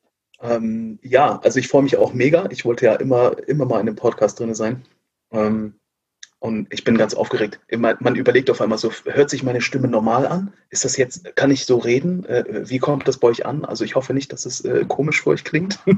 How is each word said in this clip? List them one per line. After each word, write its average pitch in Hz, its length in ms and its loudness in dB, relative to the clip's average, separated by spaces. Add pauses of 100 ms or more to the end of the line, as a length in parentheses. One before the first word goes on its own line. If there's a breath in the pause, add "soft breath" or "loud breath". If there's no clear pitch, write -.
(400)
Ähm, 113 600 -4
ja, 123 380 2
also 120 180 2
ich 127 100 0
freue 139 140 6
mich 139 140 -2
auch - 180 2
mega. 151 360 2
Ich - 140 -10
wollte 120 220 2
ja 110 80 6
immer, 123 420 2 (120)
immer 139 180 0
mal 117 140 0
in 110 80 -2
einem 107 80 -4
Podcast 110 440 0
drin 113 140 -4
sein. 110 300 -4 (480)
Ähm, 107 420 -2 (640)
und 110 340 -6
ich 104 120 -10
bin 117 120 4
ganz 107 160 2
aufgeregt. 113 480 -2 (160)
Man, 117 240 0
man 123 160 2
überlegt 127 320 2
auf 120 140 2
einmal 110 160 0
so, 110 120 -2 (140)
hört 143 240 2
sich 135 140 -6
meine 123 180 0
Stimme 131 280 -2
normal 117 380 2
an? 185 280 -4 (160 soft breath)
Ist - 160 -2
das 123 100 -4
jetzt, - 400 -4
kann 139 140 4
ich 135 160 0
so 127 100 4
reden? 135 480 0
Äh, - 460 -4
wie 127 80 -2
kommt 139 280 -2
das 131 120 0
bei 120 100 6
euch 117 160 0
an? 143 220 -6
Also 113 180 -6
ich 107 100 -4
hoffe 131 200 0
nicht, 139 180 -4
dass - 140 -10
es, - 180 -8
äh, 123 240 0
komisch 156 320 -2
für 151 100 2
euch 147 140 0
klingt. 185 400 -4
<laughs> - 140 -2